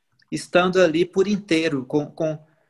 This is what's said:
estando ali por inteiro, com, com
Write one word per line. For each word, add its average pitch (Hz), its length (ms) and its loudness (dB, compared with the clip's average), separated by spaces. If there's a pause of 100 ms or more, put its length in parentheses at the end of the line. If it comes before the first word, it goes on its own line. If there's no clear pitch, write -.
(320)
estando 180 480 0
ali 170 260 4
por 190 220 0
inteiro, 160 580 -2
com, 151 200 -2
com 156 320 -6 (320)